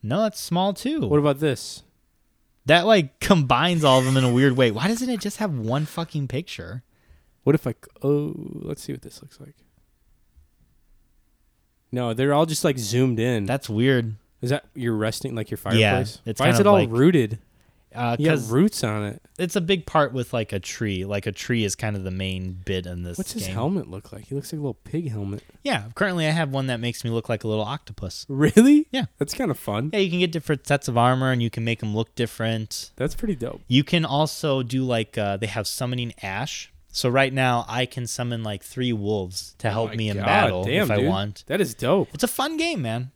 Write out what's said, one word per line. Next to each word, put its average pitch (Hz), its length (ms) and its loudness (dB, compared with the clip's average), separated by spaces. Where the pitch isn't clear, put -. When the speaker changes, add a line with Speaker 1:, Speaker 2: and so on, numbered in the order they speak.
Speaker 1:
No, 143 220 -2
that's 214 160 -2
small 185 340 -2
too. 294 280 -2
Speaker 2:
What 147 180 2
about 143 200 2
this? - 440 -4
Speaker 1:
That, 170 200 6
like, 202 340 4
combines 156 640 4
all 131 140 8
of 127 80 6
them 131 100 4
in 131 80 4
a 127 80 4
weird 127 240 6
way. 123 140 6
Why 113 180 -2
doesn't 233 220 -2
it 233 120 -2
just 202 160 -8
have 214 200 -2
one 123 300 -2
fucking 160 400 -6
picture? 123 560 -8
Speaker 2:
What 143 120 4
if - 100 0
I 123 60 -4
c-, - 60 -10
oh, 147 300 0
let's 151 220 -10
see - 100 -10
what - 80 -12
this - 220 -20
looks - 160 -20
like. 147 160 -20
No, 123 220 -2
they're 135 200 2
all 151 120 4
just, 156 180 -4
like, 143 140 2
zoomed 120 420 2
in. 113 260 0
Speaker 1:
That's 131 240 -4
weird. 113 460 2
Speaker 2:
Is 123 100 -2
that - 140 -2
you're 117 200 -2
resting, 110 400 -4
like, 110 140 -6
your 107 100 -8
Speaker 1:
Yeah, 110 200 6
Speaker 2:
fireplace? 101 320 -2
Speaker 1:
it's 113 140 -6
Speaker 2:
Why 139 80 2
Speaker 1:
kind - 60 4
Speaker 2:
is - 60 4
it 202 80 8
Speaker 1:
of - 0 -
Speaker 2:
all 208 120 8
Speaker 1:
like, 127 120 0
Speaker 2:
rooted? 123 480 4
Speaker 1:
uh, 120 240 -2
Speaker 2:
You 147 80 2
got 160 60 4
Speaker 1:
'cause 113 180 -2
Speaker 2:
roots 170 320 2
on 107 200 -2
it. 104 180 -6
Speaker 1:
it's 180 160 -4
a 202 60 0
big 170 260 -2
part 143 260 2
with, 127 180 -4
like, 113 220 -4
a 101 60 -2
tree. 98 440 -4
Like, 101 220 -4
a 110 60 -4
tree 117 320 -2
is 98 120 -2
kind 107 200 -4
of 95 80 -6
the 92 80 -4
main 92 520 -6
bit 92 220 -4
in 90 160 -8
this 87 160 -8
Speaker 2:
What's 92 160 -6
his 147 140 -6
Speaker 1:
game. 95 80 -6
Speaker 2:
helmet 151 340 -2
look 98 240 -14
like? 107 140 -18
He 135 80 -8
looks 139 180 -8
like 156 60 -8
a - 20 -6
little 135 140 -4
pig 160 340 -8
helmet. 104 340 -6
Speaker 1:
Yeah, 160 220 -2
currently 180 320 0
I - 20 2
have 156 220 0
one 135 160 -2
that 120 120 -2
makes 120 240 -4
me 117 60 -2
look 113 180 -2
like 113 160 -2
a 113 40 -4
little 107 180 0
octopus. 107 640 -10
Speaker 2:
Really? 226 640 6
Speaker 1:
Yeah. 262 140 -2
Speaker 2:
That's - 160 -4
kinda 170 220 -2
fun. 110 360 -4
Speaker 1:
Yeah, 214 80 -2
you 196 120 2
can 180 80 0
get 180 120 2
different 156 360 -4
sets 143 200 0
of 117 120 0
armor, 127 320 4
and 123 100 2
you 117 80 0
can 113 140 -6
make 117 180 -2
'em 104 140 -4
look 110 180 -2
different. 113 840 -4
Speaker 2:
That's 139 180 -2
pretty 208 200 -2
dope. 117 320 -10
Speaker 1:
You 131 160 4
can 165 220 0
also 139 560 0
do, 131 220 -2
like, 117 340 -2
uh, 101 200 -2
they 107 100 -4
have 101 200 -4
summoning 123 540 -6
ash. 101 500 -8
So - 180 -2
right 135 240 2
now, 127 340 0
I 127 180 -2
can 123 220 -8
summon, 120 360 -4
like, 104 200 -6
three 123 300 -4
wolves 101 640 -4
to - 80 -2
Speaker 2:
Oh 110 40 0
Speaker 1:
help 113 200 -2
Speaker 2:
my 110 40 -10
Speaker 1:
me 110 140 -2
in 101 80 -2
Speaker 2:
God, 98 80 -2
Speaker 1:
battle 101 380 4
Speaker 2:
damn, 156 220 0
Speaker 1:
if 120 60 0
I 104 60 2
Speaker 2:
dude. 101 120 2
Speaker 1:
want. 98 380 -4
Speaker 2:
That 180 140 0
is 139 140 -2
dope. 151 380 2
Speaker 1:
It's 151 100 -2
a 247 40 0
fun 302 300 -4
game, 320 260 -2
man. 120 320 -4